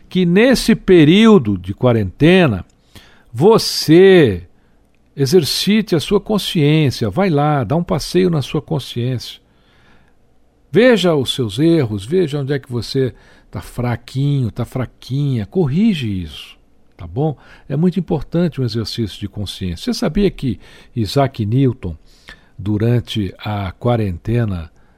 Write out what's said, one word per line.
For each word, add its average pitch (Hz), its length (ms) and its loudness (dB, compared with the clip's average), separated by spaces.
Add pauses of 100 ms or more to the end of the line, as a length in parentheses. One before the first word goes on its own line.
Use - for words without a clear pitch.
que 185 180 0
nesse 220 480 4
período 175 840 6
de 92 160 -10
quarentena 123 920 2 (680)
você 165 1160 4 (680)
exercite 180 800 0
a 156 40 0
sua 196 220 -2
consciência, 151 880 0
vai 185 200 -2
lá, 147 360 0
dá 98 100 -4
um 170 80 -2
passeio 180 460 -2
na 160 120 -2
sua 151 200 -6
consciência. - 840 -8 (1300)
Veja 196 380 4
os 135 220 -2
seus 110 240 -4
erros, 139 440 0
veja 147 360 -2
onde 135 120 -6
é 139 60 -2
que 123 140 -12
você 120 420 -4 (380)
tá - 100 -12
fraquinho, 131 880 -4
tá 117 160 -8
fraquinha, 127 800 -6
corrige 147 760 -2
isso, - 340 -16 (400)
tá - 80 -16
bom? 127 320 -6 (320)
É 143 80 -4
muito 175 220 0
importante 170 600 -4
um 135 40 -2
exercício 110 560 -6
de 104 80 -8
consciência. 95 640 -8
Você - 60 -8
sabia 190 320 0
que - 280 -6 (360)
Isaac 123 500 -2
Newton, 117 500 -2 (600)
durante 107 800 -2
a 101 340 -6
quarentena 107 1000 -4 (260)